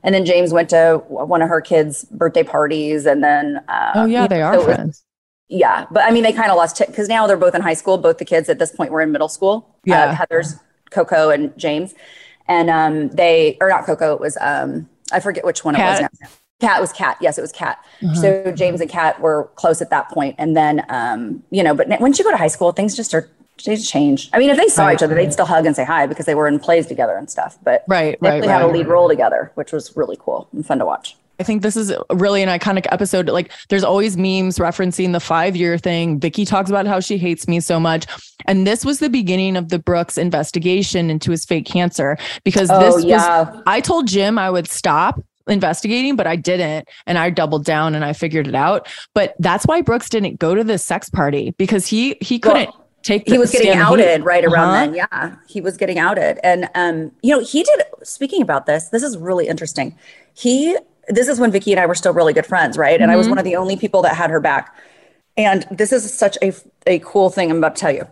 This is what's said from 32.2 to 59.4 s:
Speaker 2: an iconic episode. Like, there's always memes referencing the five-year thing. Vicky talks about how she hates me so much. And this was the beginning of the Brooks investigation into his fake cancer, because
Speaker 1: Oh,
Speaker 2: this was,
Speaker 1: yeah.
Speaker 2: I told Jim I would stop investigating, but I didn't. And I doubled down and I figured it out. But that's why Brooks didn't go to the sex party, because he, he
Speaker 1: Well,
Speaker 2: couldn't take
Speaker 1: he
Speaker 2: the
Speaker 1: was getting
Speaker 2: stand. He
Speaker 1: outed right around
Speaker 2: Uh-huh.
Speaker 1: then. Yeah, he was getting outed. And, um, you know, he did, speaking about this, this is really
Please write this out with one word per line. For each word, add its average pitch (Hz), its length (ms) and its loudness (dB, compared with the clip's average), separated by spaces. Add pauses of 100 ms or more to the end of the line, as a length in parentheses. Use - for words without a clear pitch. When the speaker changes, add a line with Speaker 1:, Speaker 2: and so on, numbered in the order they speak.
Speaker 2:
an 185 40 0
iconic 185 440 -2
episode. 185 360 0
Like, 170 240 -2 (160)
there's 196 160 0
always 202 320 0
memes 185 420 -2
referencing 180 540 -2
the 175 80 -2
five-year 170 580 0
thing. 170 420 -2
Vicky 165 260 -2
talks 196 240 -2
about 202 180 -2
how 190 140 -2
she 202 160 -4
hates 175 280 -4
me 170 140 0
so 165 180 -2
much. 165 280 0 (400)
And 190 200 2
this 220 200 -2
was 277 140 -2
the 302 100 -2
beginning 190 480 -2
of 175 100 -6
the 165 120 -4
Brooks 170 380 -2
investigation 170 920 -2
into 156 220 -4
his 165 120 -4
fake 165 220 -4
cancer, 160 520 -2 (280)
because 196 260 0
Speaker 1:
Oh, 190 80 6
Speaker 2:
this 180 160 8
was, 170 100 2
Speaker 1:
yeah. 170 460 2 (160)
Speaker 2:
I 214 140 2
told 330 260 0
Jim 202 320 0
I 190 100 -2
would 180 200 -2
stop 175 500 0 (280)
investigating, 214 680 0
but 214 100 -2
I 165 120 -2
didn't. 165 500 -2 (180)
And 175 120 0
I 170 120 0
doubled 156 360 -2
down 156 300 0
and 151 100 -4
I 147 80 -4
figured 156 340 -4
it 123 80 -6
out. 156 320 0 (260)
But 202 260 0
that's 180 260 0
why 330 160 2
Brooks 233 260 -2
didn't 208 320 -4
go 170 160 0
to 220 80 0
the 220 140 -2
sex - 320 -6
party, 143 480 -2
because 190 300 -2
he, 240 340 -2
he 240 200 -4
Speaker 1:
Well, - 120 4
Speaker 2:
couldn't - 220 0 (260)
take 202 240 -2
Speaker 1:
he 208 80 2
Speaker 2:
the 254 60 4
Speaker 1:
was 240 120 2
getting 208 200 4
Speaker 2:
stand. 190 80 4
He 202 40 4
Speaker 1:
outed 175 400 4
right 175 220 2
around 170 240 4
Speaker 2:
Uh-huh. 214 160 2
Speaker 1:
then. - 80 -4
Yeah, 175 420 -6 (120)
he - 140 -10
was 180 160 -6
getting 185 220 -2
outed. 165 440 0
And, 180 320 0
um, 165 360 -2 (120)
you 277 120 4
know, 254 80 0
he 285 200 -2
did, 587 200 2 (200)
speaking 294 380 -4
about 147 260 -2
this, 156 220 -2
this 233 140 -2
is 262 140 -8
really 175 320 -2